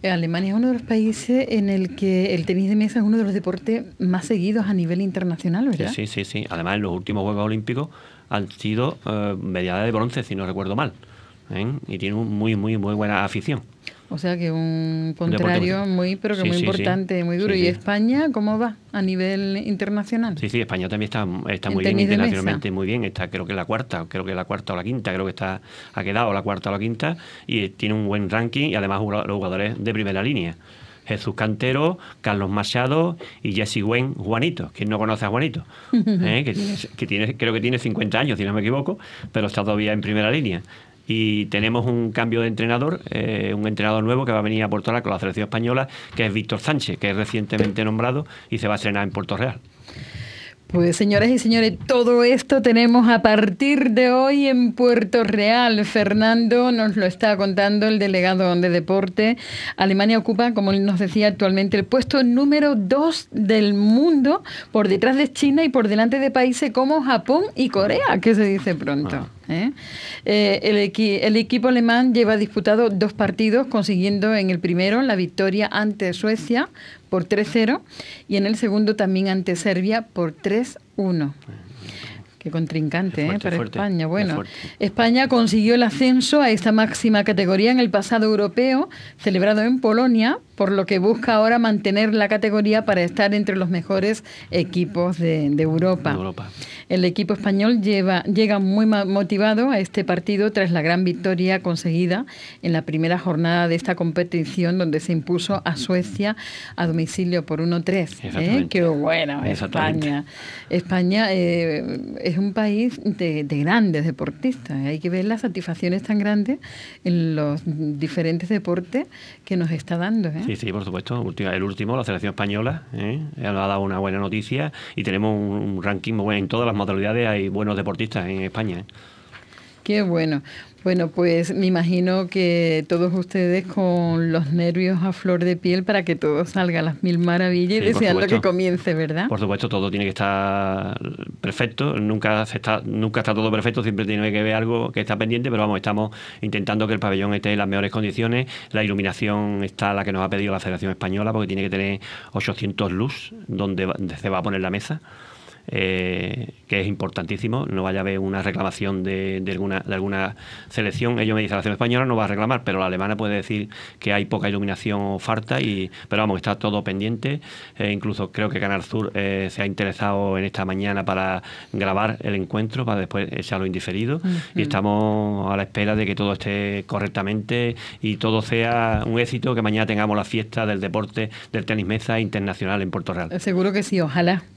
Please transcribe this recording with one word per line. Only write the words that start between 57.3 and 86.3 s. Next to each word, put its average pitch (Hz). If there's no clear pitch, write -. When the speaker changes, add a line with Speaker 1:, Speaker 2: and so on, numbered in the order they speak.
Speaker 1:
contando, 202
el 220
delegado 185
de 175
deporte. 190
Alemania 202
ocupa, 233
como 196
nos 196
decía, 208
actualmente 196
el 196
puesto 262
número 285
dos 269
del 208
mundo, 269
por 208
detrás 208
de 277
China 285
y 320
por 247
delante 220
de 269
países 254
como 269
Japón 262
y -
Corea, 208
que 220
se 208
dice 196
pronto, 143
Speaker 2:
Ah. -
Speaker 1:
¿eh? 190
Eh, 208
el 214
equi-, 202
el 214
equipo 233
alemán 240
lleva 220
disputado 214
dos 208
partidos, 220
consiguiendo 202
en 196
el 180
primero 185
la 254
victoria 190
ante 208
Suecia 226
por 180
tres 226
cero 226
y -
en 196
el 220
segundo 214
también 190
ante 190
Serbia 196
por 170
tres 214
uno. 170
Qué 160
contrincante, 160
Speaker 2:
Fuerte, 180
Speaker 1:
¿eh? 208
Para 170
Speaker 2:
fuerte, 113
Speaker 1:
España. 190
Speaker 2:
es 156
Speaker 1:
Bueno, 180
Speaker 2:
fuerte. -
Speaker 1:
España 233
consiguió 226
el 247
ascenso 254